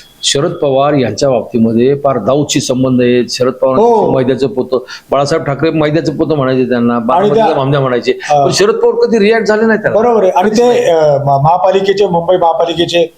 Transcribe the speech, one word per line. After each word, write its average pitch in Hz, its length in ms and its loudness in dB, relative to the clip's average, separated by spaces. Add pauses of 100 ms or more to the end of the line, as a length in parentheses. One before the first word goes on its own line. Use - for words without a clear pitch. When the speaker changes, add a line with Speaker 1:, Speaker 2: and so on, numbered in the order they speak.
(220)
Speaker 1:
शरद 147 280 -2
पवार 143 420 0
यांच्या 127 380 0
बाबतीमध्ये 117 640 0
फार 139 240 -2
दाऊदची 135 420 -2
संबंध 127 420 0
आहेत. 123 280 2
शरद 127 220 -2
पवार 131 240 -2
Speaker 2:
हो. 214 360 2
Speaker 1:
मैद्याचं 131 340 0
पोतं, 123 320 -4 (320)
बाळासाहेब 143 340 -2
ठाकरे 143 260 -2
मैद्याचं 151 460 -2
पोतं 156 200 -2
म्हणायचे 131 280 0
त्यांना, 120 300 0
Speaker 2:
आणि 117 100 -2
Speaker 1:
बारामतीला 208 420 2
Speaker 2:
त्या 156 80 0
Speaker 1:
भामद्या 143 260 0
म्हणायचे, 123 320 0 (100)
Speaker 2:
हा. 147 220 0
Speaker 1:
पण 160 80 2
शरद 208 220 2
पवार 233 320 0
कधी 220 120 0
रिॲक्ट 214 280 2
झाले 214 160 0
नाही 220 200 0
त्याला. 147 140 0
Speaker 2:
बरोबर 226 260 2
आहे. 185 100 2
आणि 190 180 0
Speaker 1:
कधीच 220 100 0
Speaker 2:
ते, 240 80 4
Speaker 1:
नाही. 240 160 2
Speaker 2:
अ, 160 160 2
मा-, 139 420 2
महापालिकेचे, 190 640 2
मुंबई 180 300 0
महापालिकेचे 170 800 0